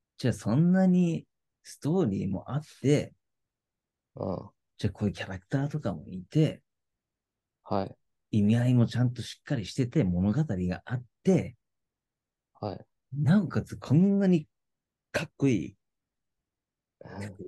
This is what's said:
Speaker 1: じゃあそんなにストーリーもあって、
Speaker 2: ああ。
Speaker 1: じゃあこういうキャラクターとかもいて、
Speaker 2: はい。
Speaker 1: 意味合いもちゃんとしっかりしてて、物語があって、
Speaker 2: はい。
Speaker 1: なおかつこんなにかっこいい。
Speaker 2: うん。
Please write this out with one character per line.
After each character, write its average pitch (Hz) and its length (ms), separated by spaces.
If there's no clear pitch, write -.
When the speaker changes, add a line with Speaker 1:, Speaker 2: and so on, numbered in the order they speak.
Speaker 1:
じ 127 100
ゃ - 20
あ - 40
そ 104 200
ん 170 180
な 190 140
に 175 400
ス - 180
ト 170 240
ー 120 40
リ 98 180
ー - 20
も 95 240
あ 135 60
っ 151 40
て、 135 320
Speaker 2:
あ 98 200
あ。 - 180
Speaker 1:
じ - 100
ゃ - 20
あ - 20
こ - 140
う - 20
い - 40
う - 20
キ - 100
ャ - 40
ラ 92 100
ク - 100
タ 139 160
ー 143 40
と 151 120
か 101 120
も 76 160
い 92 140
て、 147 400
Speaker 2:
は 98 200
い。 - 120
Speaker 1:
意 107 120
味 107 140
合 120 120
い 127 60
も 117 120
ち - 100
ゃ 120 80
ん 123 80
と 117 100
し - 180
っ - 40
か 151 100
り 107 100
し - 100
て 131 120
て、 123 180
物 92 280
語 147 140
が 90 380
あ 123 120
っ 127 80
て、 147 340
Speaker 2:
は 101 140
い。 - 120
Speaker 1:
な 156 260
お 147 60
か 107 140
つ - 140
こ - 180
ん 196 240
な 196 80
に 175 200
か - 120
っ - 120
こ 143 120
い 127 60
い。 80 220
Speaker 2:
う 98 240
ん。 98 120